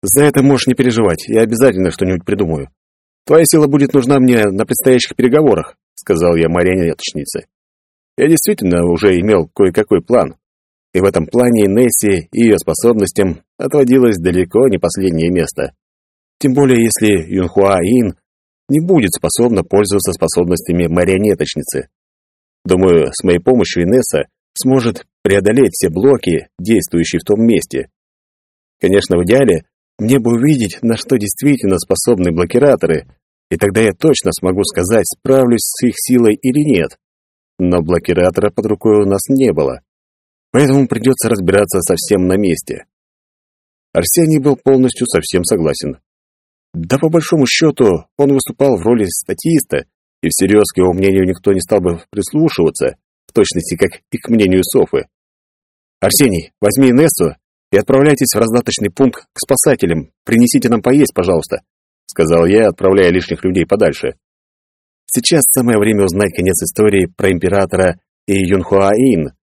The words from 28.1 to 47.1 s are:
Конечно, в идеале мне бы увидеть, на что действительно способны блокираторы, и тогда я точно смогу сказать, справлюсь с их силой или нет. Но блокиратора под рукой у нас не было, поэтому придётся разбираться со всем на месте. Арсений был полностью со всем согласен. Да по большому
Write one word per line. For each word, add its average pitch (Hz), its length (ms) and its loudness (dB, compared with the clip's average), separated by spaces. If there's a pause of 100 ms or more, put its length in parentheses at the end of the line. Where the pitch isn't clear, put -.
Конечно, 92 380 0
в 87 60 0
идеале 104 420 2 (320)
мне 120 220 0
бы 117 120 -2
увидеть, 117 500 0
на 113 140 0
что 127 220 -2
действительно 104 600 -2
способны 90 540 -2
блокираторы, 87 760 0 (420)
и 85 80 -4
тогда 101 240 0
я 107 120 0
точно 123 380 0
смогу 92 320 -2
сказать, 92 440 -2
справлюсь 127 540 0
с - 220 -8
их 120 120 0
силой 117 400 2
или 127 240 -2
нет. 117 380 0 (600)
Но 90 240 0
блокиратора 87 720 0
под - 160 -6
рукой 104 360 2
у - 20 0
нас 98 220 -2
не 135 240 0
было, 69 300 -4 (720)
поэтому 135 360 2
придётся 120 420 -2
разбираться 95 520 0
со 87 140 -2
всем 92 320 0
на 95 100 0
месте. - 480 -4 (1080)
Арсений 156 480 0
был 139 160 0
полностью 127 520 0
со - 140 -2
всем 90 220 -4
согласен. 76 540 -4 (760)
Да 85 260 -4
по 160 100 0
большому 156 380 0